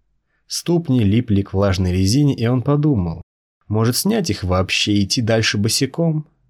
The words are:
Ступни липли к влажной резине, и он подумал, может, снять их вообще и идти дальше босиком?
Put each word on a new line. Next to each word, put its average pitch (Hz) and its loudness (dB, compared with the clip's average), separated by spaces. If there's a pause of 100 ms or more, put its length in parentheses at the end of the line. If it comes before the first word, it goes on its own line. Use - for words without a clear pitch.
(480)
Ступни 160 0
липли 101 2
к - -8
влажной 95 0
резине, 117 2
и 113 -2
он 123 0
подумал, 127 0 (460)
может, 113 0
снять 202 -2
их - -8
вообще 92 0
и 101 4
идти 123 -2
дальше 113 0
босиком? 151 -2 (220)